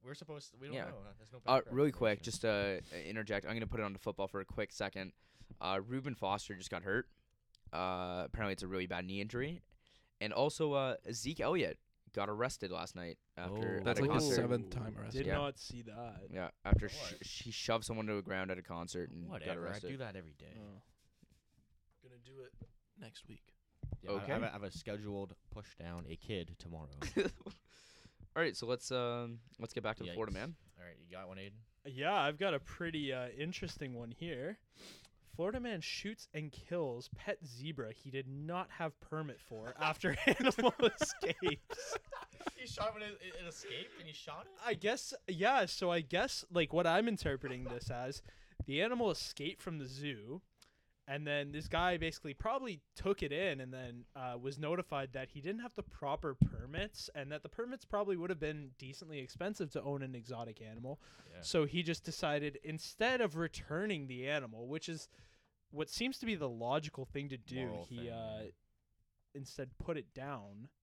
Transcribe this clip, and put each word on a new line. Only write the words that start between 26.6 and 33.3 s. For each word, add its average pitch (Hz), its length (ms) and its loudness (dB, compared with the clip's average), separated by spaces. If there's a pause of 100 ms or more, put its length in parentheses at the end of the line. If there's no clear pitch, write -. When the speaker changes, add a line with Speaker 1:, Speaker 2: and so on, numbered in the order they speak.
Speaker 2:
<laughs> - 0 - (1200)
All 160 60 4
right, 139 140 2
so 117 100 -6
let's, 123 260 0
um, 120 480 0 (180)
let's 113 140 -6
get 120 100 -2
back 107 140 0
to - 80 -6
the 87 80 -4
Florida 107 200 -2
Speaker 1:
Yikes. - 20 -2
Speaker 2:
man. 127 200 -4 (240)
Speaker 1:
All 90 60 -16
right, 87 100 -14 (100)
you 87 60 -20
got 92 180 -10
one, 95 100 -10
Aiden? 98 120 -10 (340)
Speaker 4:
Yeah, 143 300 2
I've 151 240 4
got 185 160 2
a 139 60 2
pretty, 156 520 -2
uh, 127 180 -2